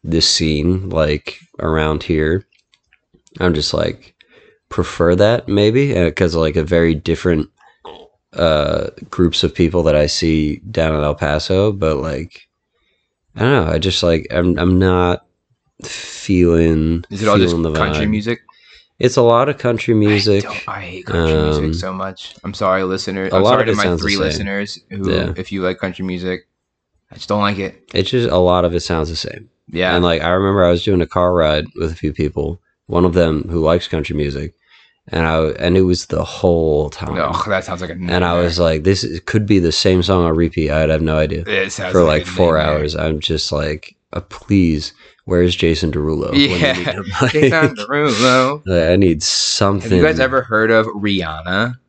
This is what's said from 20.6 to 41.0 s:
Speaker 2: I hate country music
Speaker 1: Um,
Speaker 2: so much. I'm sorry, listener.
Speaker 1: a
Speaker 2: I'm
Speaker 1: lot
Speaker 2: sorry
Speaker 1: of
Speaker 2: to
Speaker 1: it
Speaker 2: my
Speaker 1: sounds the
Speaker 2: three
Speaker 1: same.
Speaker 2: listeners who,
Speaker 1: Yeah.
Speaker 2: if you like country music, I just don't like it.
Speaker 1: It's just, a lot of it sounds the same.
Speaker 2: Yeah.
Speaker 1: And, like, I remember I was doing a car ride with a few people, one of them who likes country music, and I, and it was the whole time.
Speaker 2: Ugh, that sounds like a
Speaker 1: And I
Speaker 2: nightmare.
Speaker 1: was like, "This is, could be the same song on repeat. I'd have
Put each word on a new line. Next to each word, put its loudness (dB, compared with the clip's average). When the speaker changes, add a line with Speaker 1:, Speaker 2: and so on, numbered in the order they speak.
Speaker 2:
I -10
hate -14
country 0
music 0
Speaker 1:
Um, -2
Speaker 2:
so -6
much. -10
I'm -10
sorry, 0
listener. -4
Speaker 1:
a -2
Speaker 2:
I'm 4
Speaker 1:
lot 4
Speaker 2:
sorry 4
Speaker 1:
of 2
Speaker 2:
to 0
Speaker 1:
it 0
Speaker 2:
my 0
Speaker 1:
sounds 0
the -6
Speaker 2:
three 0
Speaker 1:
same. -2
Speaker 2:
listeners -6
who, -6
Speaker 1:
Yeah. -2
Speaker 2:
if -12
you -6
like -4
country -8
music, -8
I -20
just -18
don't -2
like -2
it. -10
Speaker 1:
It's -2
just, 0
a 2
lot 4
of 0
it -2
sounds -2
the -8
same. -12
Speaker 2:
Yeah. 0
Speaker 1:
And, 2
like, 2
I -2
remember 2
I 6
was 2
doing 2
a 0
car 0
ride 2
with -4
a -8
few -6
people, -4
one 2
of 2
them 2
who -2
likes 0
country -6
music, -4
and 0
I, 2
and 0
it 6
was 2
the -4
whole 0
time. -8
Speaker 2:
Ugh, -2
that -2
sounds -8
like -8
a -10
Speaker 1:
And -8
I 2
Speaker 2:
nightmare. 2
Speaker 1:
was 0
like, 2
"This 2
is, -6
could -2
be 4
the 2
same 2
song 2
on 2
repeat. 0
I'd 2
have 0